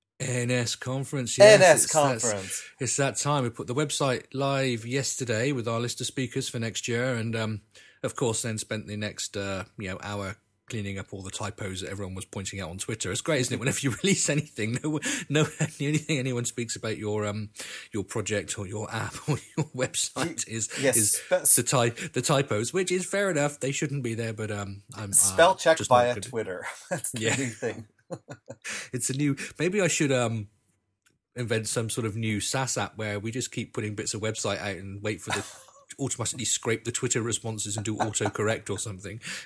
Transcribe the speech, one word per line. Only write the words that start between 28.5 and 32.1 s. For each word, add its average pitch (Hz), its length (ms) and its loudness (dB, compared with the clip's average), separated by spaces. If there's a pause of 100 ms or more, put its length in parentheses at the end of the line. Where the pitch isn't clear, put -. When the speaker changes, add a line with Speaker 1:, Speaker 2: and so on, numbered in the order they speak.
Speaker 1:
It's 127 160 -4
a 131 60 -4
new, 139 220 0 (220)
maybe 185 220 0
I 180 60 4
should, 156 240 2
um, 113 380 0 (880)
invent 110 320 -2
some 113 200 -2
sort 113 180 -2
of 107 100 -4